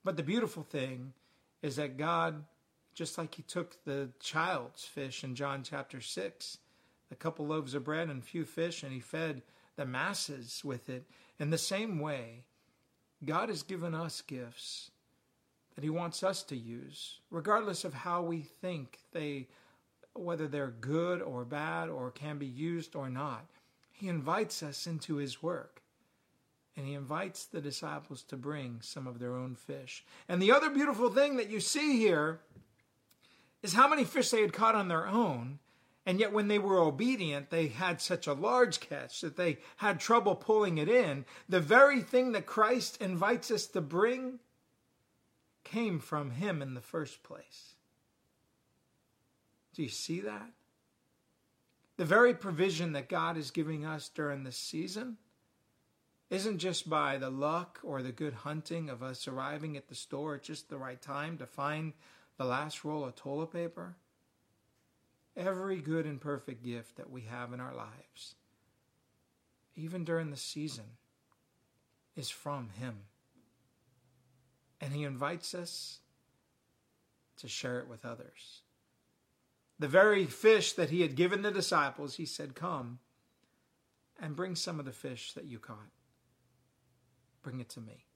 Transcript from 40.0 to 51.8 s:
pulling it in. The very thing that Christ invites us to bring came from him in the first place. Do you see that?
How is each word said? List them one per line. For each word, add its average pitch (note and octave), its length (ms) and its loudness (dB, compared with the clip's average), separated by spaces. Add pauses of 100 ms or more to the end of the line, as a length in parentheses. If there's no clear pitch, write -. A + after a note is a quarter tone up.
pulling G#3 420 4
it D#3 100 2
in. F3 380 4 (240)
The F3+ 120 6
very B3 420 10
thing B3+ 300 4
that G3+ 120 0
Christ A3 560 2
invites G3+ 500 2
us A3 180 0
to F#3 120 -2
bring A#3+ 580 2 (1300)
came G#3 340 0
from C#3+ 340 -4
him E3 280 -2
in C3+ 140 -6
the A#2+ 80 -8
first - 400 -8
place. - 540 -20 (2000)
Do E3+ 100 -4
you B2+ 60 -2
see E3 320 -6
that? G#3 300 -8 (1500)